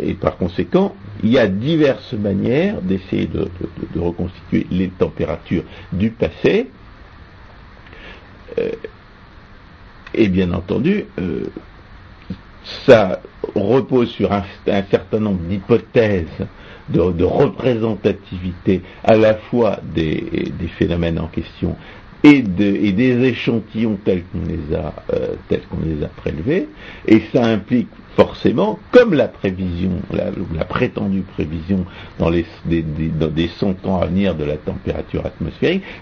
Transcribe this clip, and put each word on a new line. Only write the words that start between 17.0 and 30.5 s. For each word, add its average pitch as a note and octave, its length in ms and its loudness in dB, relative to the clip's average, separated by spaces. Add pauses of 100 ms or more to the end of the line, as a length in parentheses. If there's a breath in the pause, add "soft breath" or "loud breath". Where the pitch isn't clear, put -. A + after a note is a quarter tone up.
de E2+ 120 0
représentativité G2+ 1600 0 (220 loud breath)
à A2+ 120 6
la A2 180 6
fois G#2+ 480 0
des, - 760 -2
des E2 100 -6
phénomènes E2+ 500 0
en D#2+ 100 -4
question - 480 -6 (460 loud breath)
et, C#3+ 200 10
de, G2 220 0
et G2+ 280 2
des B2 320 2
échantillons A2+ 800 0
tels F#2 200 2
qu'on F2 220 -6
les D#2+ 300 -4
a, D#2 160 -6 (220)
euh, - 220 -2 (120)
tels D#2 140 -2
qu'on - 200 -10
les D#2 220 -4
a D#2 40 -8
prélevés, G#2+ 600 -4 (380 loud breath)
et G#2+ 160 8 (100)
ça B2 140 4
implique A2 420 0 (260)
forcément, - 640 2 (120)
comme A#3 240 8
la A#2+ 140 2
prévision, F#2 640 -4 (200)
la, - 140 -2 (280)